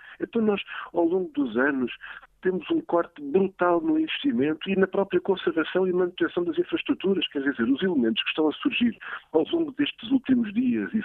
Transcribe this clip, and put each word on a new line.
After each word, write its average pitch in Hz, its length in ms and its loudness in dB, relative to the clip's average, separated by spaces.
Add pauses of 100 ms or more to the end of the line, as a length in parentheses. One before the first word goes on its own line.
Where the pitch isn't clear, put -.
(200)
Então - 220 -2
nós, 208 180 2 (320)
ao 170 120 2
longo 175 300 0
dos 120 220 -2
anos, 131 360 0 (480)
temos 185 300 -2
um 160 120 0
corte 170 400 -2
brutal 180 580 2
no 156 180 2
investimento 151 680 -2
e 190 80 0
na 190 100 4
própria 190 320 0
conservação 180 720 0
e 180 60 0
manutenção 175 500 0
das 170 140 -4
infraestruturas. 175 680 -2
Quer 147 100 -6
dizer, 135 240 -2
os 135 200 2
elementos 127 400 2
que - 60 -8
estão 156 220 0
a - 20 0
surgir - 420 0 (380)
ao 160 180 4
longo 165 220 -2
destes 139 380 -4
últimos 123 420 2
dias 113 400 0
e 104 120 0